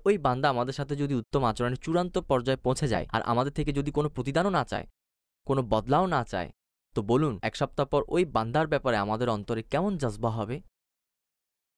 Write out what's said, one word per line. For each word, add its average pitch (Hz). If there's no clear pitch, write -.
ওই 202
বান্দা 139
আমাদের 127
সাথে 143
যদি 143
উত্তম 127
আচরণের 123
চূড়ান্ত 175
পর্যায়ে 131
পৌঁছে 131
যায়, 101
আর 113
আমাদের 123
থেকে 147
যদি 143
কোনো 147
প্রতিদানও 143
না 170
চায়, 101
কোনো 135
বদলাও 117
না 156
চায়, 90
তো 117
বলুন, 117
এক 113
সপ্তাহ 139
পর 143
ওই 175
বান্দার 127
ব্যাপারে 135
আমাদের 107
অন্তরে 110
কেমন 180
জজবা 113
হবে? 113